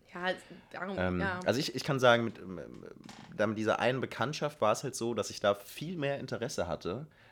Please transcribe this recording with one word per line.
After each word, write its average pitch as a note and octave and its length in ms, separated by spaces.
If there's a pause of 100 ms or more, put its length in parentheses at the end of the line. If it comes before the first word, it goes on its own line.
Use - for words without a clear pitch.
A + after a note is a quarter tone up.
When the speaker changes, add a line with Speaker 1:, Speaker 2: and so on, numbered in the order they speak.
(140)
Speaker 1:
Ja, F3+ 80
halt, F3+ 160 (340)
darum, F#3 260
Speaker 2:
Ähm, F2+ 220
Speaker 1:
ja. F2+ 240
Speaker 2:
also A2+ 160
ich, - 140
ich B2+ 100
kann C3+ 160
sagen, A#2+ 240
mit, - 140
ähm, E2 480 (500)
da G#2+ 120
mit G#2+ 100
dieser G#2+ 220
einen B2 200
Bekanntschaft C3+ 600
war G#2+ 100
es - 120
halt C3 100
so, A#2 180
dass G#2+ 160
ich - 120
da G2+ 140
viel E3 440
mehr C#3 220
Interesse A2+ 460
hatte, F2 400 (260)